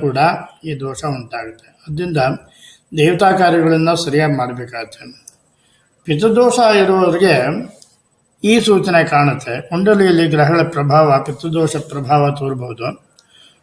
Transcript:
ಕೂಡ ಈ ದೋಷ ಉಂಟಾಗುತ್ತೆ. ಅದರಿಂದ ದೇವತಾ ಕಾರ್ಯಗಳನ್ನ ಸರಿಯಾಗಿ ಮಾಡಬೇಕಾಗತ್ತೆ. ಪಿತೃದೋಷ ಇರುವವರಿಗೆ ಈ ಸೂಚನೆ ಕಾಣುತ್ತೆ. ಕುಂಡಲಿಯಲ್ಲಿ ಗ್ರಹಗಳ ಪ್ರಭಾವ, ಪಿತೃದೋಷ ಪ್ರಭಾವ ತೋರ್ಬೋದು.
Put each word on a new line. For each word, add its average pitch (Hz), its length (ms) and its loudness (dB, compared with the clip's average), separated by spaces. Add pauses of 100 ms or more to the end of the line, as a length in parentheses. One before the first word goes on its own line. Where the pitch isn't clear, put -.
ಕೂಡ 135 180 -4 (460)
ಈ 147 160 -10
ದೋಷ 135 240 -10
ಉಂಟಾಗುತ್ತೆ. 117 640 -12
ಅದರಿಂದ 160 480 -8 (800)
ದೇವತಾ 175 360 2
ಕಾರ್ಯಗಳನ್ನ 170 640 2
ಸರಿಯಾಗಿ 147 380 0
ಮಾಡಬೇಕಾಗತ್ತೆ. 123 920 -10 (800)
ಪಿತೃದೋಷ 226 540 2 (180)
ಇರುವವರಿಗೆ 180 680 2 (1000)
ಈ 220 160 4
ಸೂಚನೆ 190 440 2
ಕಾಣುತ್ತೆ. 143 640 -2
ಕುಂಡಲಿಯಲ್ಲಿ 185 600 2
ಗ್ರಹಗಳ 156 340 2
ಪ್ರಭಾವ, 143 600 2
ಪಿತೃದೋಷ 156 540 -4
ಪ್ರಭಾವ 143 540 0
ತೋರ್ಬೋದು. 131 800 -10 (540)